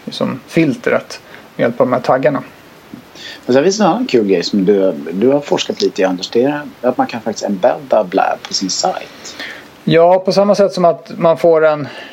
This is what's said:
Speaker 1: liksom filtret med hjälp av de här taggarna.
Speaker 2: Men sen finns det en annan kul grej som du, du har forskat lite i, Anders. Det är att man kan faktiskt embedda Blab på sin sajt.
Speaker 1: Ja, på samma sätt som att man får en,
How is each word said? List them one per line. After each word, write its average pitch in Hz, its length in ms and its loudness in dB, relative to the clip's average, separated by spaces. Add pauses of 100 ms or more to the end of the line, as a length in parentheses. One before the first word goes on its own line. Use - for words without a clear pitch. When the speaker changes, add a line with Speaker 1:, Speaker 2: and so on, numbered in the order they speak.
Speaker 1:
liksom - 420 -6
filtret - 720 -2 (360)
med 143 80 -4
hjälp 120 180 0
av 131 60 2
de 127 60 -4
här 127 60 0
taggarna. 131 440 0 (1000)
Speaker 2:
Men 123 80 0
sen 139 100 4
finns 190 140 2
det 214 60 2
en 175 60 4
annan 247 160 0
kul 110 220 2
grej 92 160 2
som 98 220 0
du, 95 280 4 (180)
du 101 160 0
har 143 120 2
forskat - 420 -4
lite 98 200 0
i, 92 40 2
Anders. 90 240 -4
Det 117 140 0
är 147 180 -2 (200)
att 123 160 -2
man 127 100 0
kan 117 140 -10
faktiskt - 240 -6
embedda 180 580 0
Blab 185 340 -2 (100)
på - 60 -10
sin - 160 -4
sajt. - 680 -6 (480)
Speaker 1:
Ja, 170 360 4
på 190 120 -2
samma 202 240 2
sätt 196 180 2
som 180 120 0
att 160 320 0
man 165 200 2
får 160 280 4
en, 147 220 0 (260)